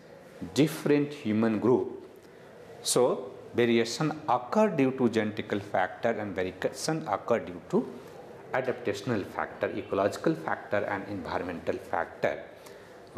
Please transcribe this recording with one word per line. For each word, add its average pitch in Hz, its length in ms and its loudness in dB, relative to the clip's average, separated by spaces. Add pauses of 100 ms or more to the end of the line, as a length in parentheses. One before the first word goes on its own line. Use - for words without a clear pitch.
(540)
different 147 580 4
human 110 460 2
group. 110 480 2 (760)
So, 143 500 2 (220)
variation 117 720 4
occur 208 420 4
due 135 220 4
to 131 160 4
genetical 107 520 0
factor 101 500 0
and 104 240 -4
variation 123 760 -2
occur 104 320 2
due 87 200 -10 (100)
to 233 160 2 (680)
adaptational 117 720 -2
factor, - 500 -2
ecological 101 580 0
factor 107 440 -2
and 101 300 -2
environmental 90 680 -4
factor. - 680 -2 (760)